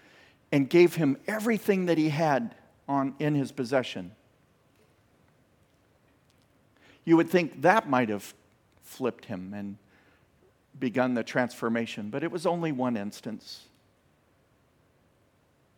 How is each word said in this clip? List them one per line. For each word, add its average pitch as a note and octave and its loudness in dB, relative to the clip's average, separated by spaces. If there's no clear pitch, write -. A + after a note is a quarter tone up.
and C#3 2
gave F3 6
him C#3+ 2
everything G#3 0
that E3 2
he D#3 2
had C#3+ 0
on, C#3 -2
in D3+ 0
his C#3 -2
possession. A#2+ -4
You E3 8
would E3 4
think E3+ 0
that E3+ 4
might B2+ 2
have G#2 -8
flipped - -6
him F#2+ -10
and G2+ -10
begun B2+ 0
the A2+ -2
transformation, A#2 -4
but C#3 -6
it E3+ -6
was E3+ -4
only E3+ -2
one B2+ -2
instance. - -12